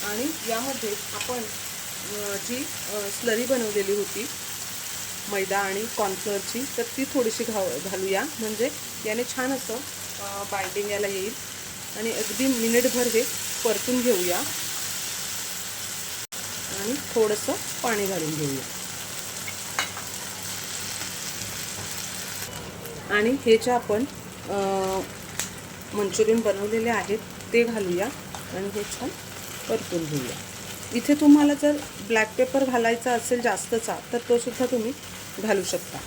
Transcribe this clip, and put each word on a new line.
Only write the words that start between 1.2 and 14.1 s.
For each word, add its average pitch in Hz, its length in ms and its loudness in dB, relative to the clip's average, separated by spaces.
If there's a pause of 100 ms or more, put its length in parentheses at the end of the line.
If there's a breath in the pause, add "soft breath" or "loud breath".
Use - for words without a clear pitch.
अ, 202 200 -4 (120)
जी, 247 180 -4 (280)
अ, 214 60 -2 (220)
स्लरी 233 240 2
बनवलेली 208 500 2
होती 202 320 -2 (1040)
मैदा 196 280 2
आणि 196 260 0 (120)
कॉर्नफ्लोअरची, 202 680 -2 (120)
तर 240 60 0
ती 262 200 -2
थोडीशी 240 400 2
घाव-, 190 460 0
घालूया, 190 340 0 (160)
म्हणजे 220 300 0 (360)
याने 220 180 0
छान 254 280 -2
असं, 247 220 -2 (480)
अ, 202 220 -4
बाइंडिंग 202 480 -2
याला 202 160 2
येईल. 196 260 -2 (640)
आणि 220 140 0
अगदी 214 360 0
मिनिटभर 240 600 4
हे 226 160 4 (420)
परतून 240 360 4
घेऊया 180 360 4 (2500)